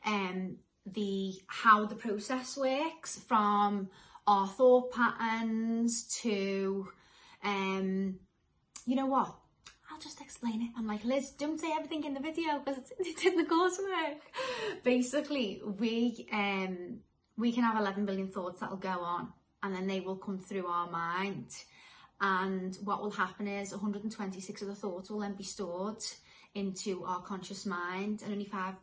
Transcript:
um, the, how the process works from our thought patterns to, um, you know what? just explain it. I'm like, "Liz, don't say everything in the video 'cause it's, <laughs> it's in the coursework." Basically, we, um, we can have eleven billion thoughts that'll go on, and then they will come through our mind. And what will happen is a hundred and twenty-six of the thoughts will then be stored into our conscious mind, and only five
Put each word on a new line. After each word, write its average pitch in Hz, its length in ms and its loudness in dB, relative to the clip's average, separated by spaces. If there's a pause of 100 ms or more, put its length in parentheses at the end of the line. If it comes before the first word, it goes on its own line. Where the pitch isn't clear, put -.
um, 190 520 -2 (300)
the, 196 480 -2 (120)
how 214 380 6
the 214 100 -4
process 233 600 -4
works 277 600 0
from 208 720 4 (360)
our 196 200 6
thought 247 440 8
patterns 226 1120 2 (180)
to, 196 680 0 (560)
um, 190 720 0 (680)
you 254 100 4
know 269 100 2
what? 262 280 2 (640)
just - 200 -12
explain 226 420 -4
it. 233 140 -2
I'm 226 100 -2
like, 214 180 -2
"Liz, 269 260 2
don't 311 300 -4
say 330 120 0
everything 311 320 -2
in 285 100 -4
the 269 60 -4
video 311 400 -2
'cause 277 180 -4
it's, - 160 -12
<laughs> - 40 -6
it's 349 260 0
in 370 120 6
the 330 80 6
coursework." 349 760 2 (600)
Basically, 254 840 2
we, 226 680 0
um, 190 680 -2 (360)
we 233 160 2
can 240 120 4
have 226 140 4
eleven 202 280 2
billion 190 220 0
thoughts 180 320 -6
that'll - 160 -6
go 185 240 -2
on, 175 320 -2 (300)
and 196 120 -2
then 185 120 -2
they 190 140 0
will 190 160 -4
come 190 220 -6
through 185 280 -6
our 175 240 0
mind. 170 640 -2 (680)
And 190 600 2
what 202 180 0
will 208 120 -4
happen 196 340 -2
is 202 260 -4
a 196 60 -8
hundred 202 240 -2
and 214 100 -4
twenty-six 190 500 -8
of 196 60 -4
the 202 60 -6
thoughts 190 360 -6
will 208 100 -4
then 208 140 -4
be 196 100 -10
stored 190 580 -4 (520)
into 190 500 -2
our 180 180 -2
conscious 190 440 -8
mind, 190 560 -2
and 208 100 -4
only 202 120 -2
five 190 380 -4